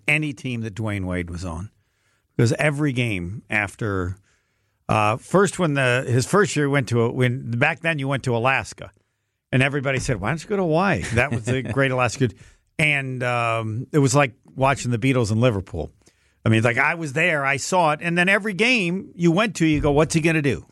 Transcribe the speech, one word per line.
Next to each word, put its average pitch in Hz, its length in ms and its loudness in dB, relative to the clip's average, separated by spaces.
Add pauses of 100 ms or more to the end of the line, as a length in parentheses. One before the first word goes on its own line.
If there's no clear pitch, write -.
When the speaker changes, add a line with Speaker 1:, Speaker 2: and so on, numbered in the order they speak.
Speaker 1:
any 151 280 0
team 123 260 -8
that 110 160 -8
Dwayne 101 300 -4
Wade 90 240 -4
was 85 160 -10
on. 87 260 -10 (640)
Because 113 240 4
every 147 320 0
game 110 580 -4
after, 98 680 -4 (720)
uh, 107 260 2
first - 440 0
when 160 160 0
the, 127 300 2
his 123 200 2
first 190 320 2
year 147 120 2
went 139 200 0
to, 117 140 2
a, 117 60 2
when, 127 480 -2
back 147 220 0
then 165 200 -2
you 135 100 -4
went 135 140 -2
to 123 120 0
Alaska. 120 560 -2 (580)
And 127 140 2
everybody 139 360 -2
said, 123 200 -4
"Why 98 80 -6
don't 156 160 -4
you - 60 -12
go 208 80 -2
to 196 60 0
Hawaii?" 160 400 0 (100)
That 127 180 0
was 113 140 -4
the 127 160 -2
Speaker 2:
<laughs> 113 120 -6
Speaker 1:
great 135 180 0
Alaska. 127 400 0 (500)
And, 139 420 -2
um, 117 680 -2
it 160 60 0
was 139 180 4
like 143 200 2 (200)
watching 131 360 0
the 120 60 0
Beatles 123 360 2
in 110 80 2
Liverpool. 95 500 0 (540)
I 117 40 4
mean, 113 140 4
like, 120 140 2
I 147 180 2
was 165 160 -6
there, 156 320 0
I 139 140 0
saw 170 340 2
it, 151 100 -2
and 170 160 -2
then 180 120 4
every 208 240 2
game 202 640 0
you 170 180 4
went 202 240 0
to, 170 80 2
you 151 160 2
go, 147 100 2
"What's 151 220 2
he 165 80 2
gonna 160 200 2
do?" 135 300 -2